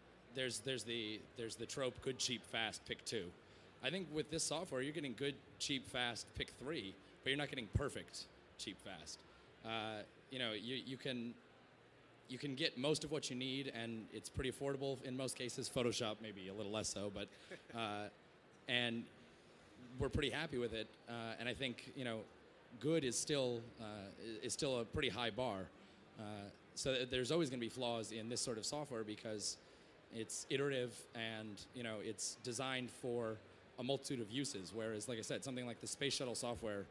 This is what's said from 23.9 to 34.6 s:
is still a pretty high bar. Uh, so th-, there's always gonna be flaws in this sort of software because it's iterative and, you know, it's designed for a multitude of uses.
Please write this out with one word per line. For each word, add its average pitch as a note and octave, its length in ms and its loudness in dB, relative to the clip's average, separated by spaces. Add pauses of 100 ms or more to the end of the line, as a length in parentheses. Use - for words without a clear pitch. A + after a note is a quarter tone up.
is - 80 0
still C3+ 260 4
a A#2 60 2
pretty C#3 240 2
high A2+ 220 2
bar. G#2 300 2 (580)
Uh, A2+ 40 -8 (520)
so C3+ 180 4
th-, B2+ 160 4
there's B2+ 220 4
always D#3+ 180 6
gonna B2+ 100 0
be A#2 100 0
flaws A#2 420 0
in A2+ 180 -4
this A#2+ 120 2
sort A#2 160 2
of G#2 80 -2
software C3+ 380 0
because G#2+ 540 -2 (560)
it's A2+ 360 -2
iterative C3+ 440 4 (220)
and, A2 460 -2 (120)
you B2+ 80 -6
know, A2+ 220 0
it's - 400 -2
designed B2+ 480 0
for A#2+ 460 0 (420)
a B2+ 40 0
multitude C3+ 360 4
of G#2+ 100 -2
uses. G#2 440 0